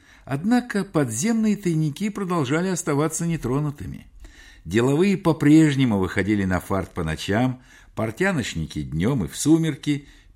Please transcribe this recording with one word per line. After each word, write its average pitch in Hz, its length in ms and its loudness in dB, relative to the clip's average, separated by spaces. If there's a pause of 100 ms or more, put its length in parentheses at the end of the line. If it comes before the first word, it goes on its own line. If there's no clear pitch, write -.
(260)
Однако 208 580 0
подземные 196 720 0
тайники 160 540 -2
продолжали 175 580 -2
оставаться 160 580 -2
нетронутыми. 143 800 -4 (580)
Деловые 139 520 2
по-прежнему 143 840 4
выходили 98 460 0
на 92 160 0
фарт 95 300 -4
по 90 120 -6
ночам, 107 600 -2 (320)
Портяночники 110 880 -4
днём 85 420 -2
и 73 40 -4
в - 80 -16
сумерки 151 680 0 (300)